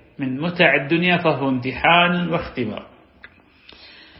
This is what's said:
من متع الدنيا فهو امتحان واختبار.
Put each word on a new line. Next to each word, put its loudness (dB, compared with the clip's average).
من -4
متع 2
الدنيا 0
فهو 0
امتحان 0
واختبار. -6